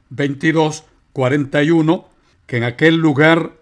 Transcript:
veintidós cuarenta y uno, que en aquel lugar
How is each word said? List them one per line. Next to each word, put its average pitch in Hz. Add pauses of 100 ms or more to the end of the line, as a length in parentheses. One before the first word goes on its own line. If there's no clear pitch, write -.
(100)
veintidós 151 (280)
cuarenta 139
y 151
uno, 165 (360)
que 123
en 113
aquel 156
lugar 160